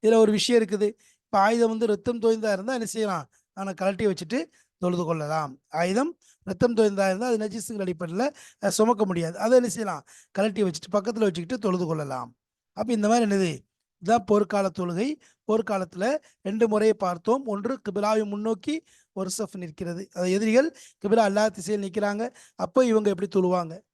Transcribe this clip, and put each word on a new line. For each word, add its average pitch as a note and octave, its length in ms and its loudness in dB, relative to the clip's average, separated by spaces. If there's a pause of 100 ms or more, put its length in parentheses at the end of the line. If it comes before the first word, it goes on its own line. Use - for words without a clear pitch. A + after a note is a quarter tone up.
இதுல A3+ 220 6
ஒரு G#3+ 120 4
விஷயம் A#3+ 240 4
இருக்குது, G#3 280 0 (360)
இப்ப - 120 -2 (100)
ஆயுதம் A#3 260 2
வந்து A3+ 200 -2
ரத்தம் A3+ 320 -4
தோய்ந்தா A3 320 2
இருந்தா A3+ 220 -6
என்ன A3+ 140 -6
செய்யலாம்? G3 320 -4 (320)
ஆனா G3 140 -8 (100)
கழட்டி G3 300 0
வச்சுட்டு F3+ 300 -4 (420)
தொழுது F3+ 260 0
கொள்ளலாம். D3+ 440 -4 (280)
ஆயுதம் A3 320 0 (340)
ரத்தம் G#3+ 320 0
தோய்ந்தா G3+ 320 4
இருந்தா G#3+ 200 -2
அது A3+ 140 0
நஜீஸுங்கிற G#3+ 420 -8
அடிப்படையில, F3+ 400 -4 (360)
அஹ், G3 140 0
சுமக்க G#3+ 340 4
முடியாது, E3+ 340 -2
அதை A#3+ 160 6
என்ன A#3+ 140 -2
செய்யலாம்? F#3 300 -6 (320)
கழட்டி G#3 300 0
வச்சுட்டு - 300 -6
பக்கத்துல G#3 320 0
வச்சுக்கிட்டு F3 360 -4
தொழுது F3+ 260 0
கொள்ளலாம். C3+ 400 -6 (460)
அப்ப A3 120 0 (100)
இந்த G#3 120 2
மாதிரி A#3 180 4
என்னது? G3 220 2 (520)
இதான் G#3+ 280 2
போர்க்கால G3+ 360 2 (120)
தொழுகை. F3+ 300 -2 (400)
போர்க்காலத்துல G3 560 -2 (440)
ரெண்டு G#3+ 200 0
முறையை G#3+ 260 4 (100)
பார்த்தோம். F#3 380 0 (100)
ஒன்று G3 220 -4 (100)
கிபிலாவை G#3 480 0
முன்னோக்கி G#3+ 420 -4 (420)
ஒரு F#3+ 200 -6
சஃப் G#3+ 260 -8
நிற்கிறது, E3+ 400 -10 (140)
அது F3+ 100 -2 (100)
எதிரிகள் A3+ 320 4 (340)
கிபிலா A3 260 4
அல்லாஹ் G#3 280 2
திசையில் G3+ 280 -4
நிக்கிறாங்க, G3+ 400 -2 (400)
அப்போ C4 160 0 (100)
இவங்க G#3+ 220 4
எப்படி F#3+ 240 -4
தொழுவாங்க? F3+ 380 0 (200)